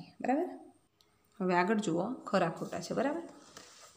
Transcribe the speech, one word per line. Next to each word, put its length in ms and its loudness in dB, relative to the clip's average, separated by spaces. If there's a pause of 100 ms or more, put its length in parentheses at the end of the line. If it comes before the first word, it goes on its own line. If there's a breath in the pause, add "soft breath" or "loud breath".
(200)
બરાબર? 280 2 (920)
હવે 140 2
આગળ 240 4
જુઓ, 340 0
ખરા 360 0
ખોટા 320 -6
છે. 140 -4
બરાબર? 280 0 (760 loud breath)